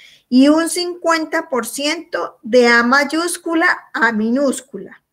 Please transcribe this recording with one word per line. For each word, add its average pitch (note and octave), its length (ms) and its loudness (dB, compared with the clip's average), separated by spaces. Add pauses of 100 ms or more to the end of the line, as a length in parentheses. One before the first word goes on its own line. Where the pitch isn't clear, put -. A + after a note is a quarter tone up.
(300)
y C4 180 6
un D#4+ 220 2
cincuenta E4 800 -4
por A#3 160 -4
ciento - 760 -8
de A#3+ 260 4
A A#3+ 160 4
mayúscula, D#4+ 1080 -2
A A#3 200 0
minúscula A#3 920 -4 (100)